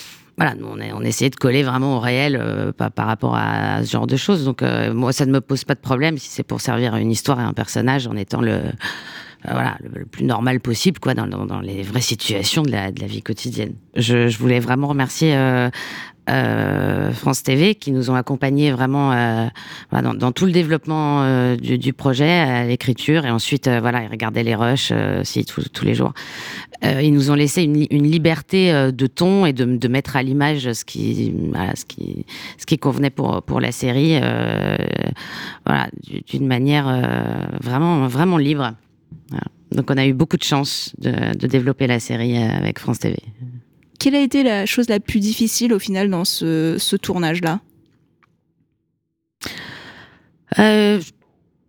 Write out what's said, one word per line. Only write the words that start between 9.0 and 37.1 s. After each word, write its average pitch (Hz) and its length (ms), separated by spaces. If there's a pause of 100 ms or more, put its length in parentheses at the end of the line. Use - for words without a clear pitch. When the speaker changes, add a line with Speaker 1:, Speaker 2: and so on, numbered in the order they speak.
Speaker 1:
voilà, 123 360
le, - 200
le - 80
plus - 180
normal 127 340
possible, 123 400
quoi, 131 140
dans, 113 140
dans, 98 180
dans 98 160
les 95 220
vraies 104 180
situations 107 600
de 139 80
la, 98 200
de 85 80
la 101 80
vie 107 140
quotidienne. 110 540 (200)
Je, 120 320
je 113 120
voulais 123 200
vraiment 127 280
remercier, 143 480
euh, 127 340 (580)
euh, 101 840
France 127 320
T 131 120
V 190 200
qui - 160
nous 127 180
ont 127 60
accompagnés 139 560
vraiment, 131 420
euh, 117 320 (460)
voilà, 127 160
dans, 117 80
dans 123 160
tout 170 160
le 185 40
développement, 156 720
euh, 127 340
du, 123 220
du 123 160
projet, 135 340
à 135 380
l'écriture, 131 600
et - 20
ensuite, 117 380
euh, 120 120
voilà, 120 220
ils 107 80
regardaient 113 320
les 117 140
rushs, 120 360
euh, 101 300
aussi - 240
tous, - 260
tous - 140
les 107 80
jours. 120 220 (680)
Euh, 143 200
ils 151 100
nous 139 160
ont 147 60
laissé 147 260
une, 151 300
une 147 180
liberté, 165 640
euh, 135 160
de 131 160
ton 190 400
et 143 80
de, 123 120
de 123 220
mettre 131 280
à 131 80
l'image 139 500
ce - 100
qui, 110 480 (220)
voilà, 92 220
ce - 100
qui, 50 400 (320)
ce - 80
qui 151 140
convenait 139 320
pour, - 320
pour 123 180
la 120 100
série, 139 480
euh, 117 580 (920)
voilà, 67 220 (180)
d-, - 200
d'une 135 200
manière, 135 400
euh, 123 340 (400)